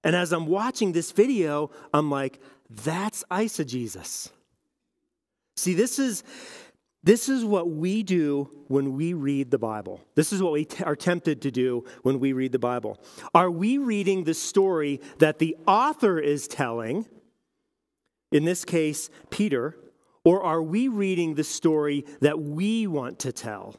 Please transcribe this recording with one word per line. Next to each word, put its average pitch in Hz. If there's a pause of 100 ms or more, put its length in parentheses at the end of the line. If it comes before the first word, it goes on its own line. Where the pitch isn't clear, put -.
And 160
as 175
I'm 165
watching 202
this 165
video, 170 (220)
I'm 147
like, 135 (300)
"That's 156
eisegesis." 127 (1300)
See, 185
this 240
is, 254 (800)
this 226
is 262
what 190
we 185
do 147 (180)
when 139
we 165
read 139
the 135
Bible. 104 (140)
This 160
is 190
what 170
we 151
t-, -
are 151
tempted 170
to 139
do 123 (180)
when 135
we 135
read 131
the 131
Bible. 120 (360)
Are 175
we 202
reading 202
the 160
story 160 (160)
that 156
the 160 (140)
author 214
is 147
telling, 120 (1300)
in 151
this 175
case, 156 (200)
Peter, 156 (480)
or 185
are 165
we 208
reading 185
the 151
story 147 (160)
that 151
we 196
want 143
to 131
tell? 104